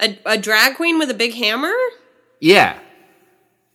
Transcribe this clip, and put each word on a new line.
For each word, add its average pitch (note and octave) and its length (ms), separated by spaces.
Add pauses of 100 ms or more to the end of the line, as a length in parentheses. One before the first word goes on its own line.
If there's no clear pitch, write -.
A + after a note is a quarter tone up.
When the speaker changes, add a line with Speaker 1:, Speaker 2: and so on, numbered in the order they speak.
Speaker 1:
A, G#3 260
a A3 120
drag A3 380
queen E4 220
with D4 120
a A#3 40
big A3+ 200
hammer? A#3+ 400 (680)
Speaker 2:
Yeah. D#3 380 (960)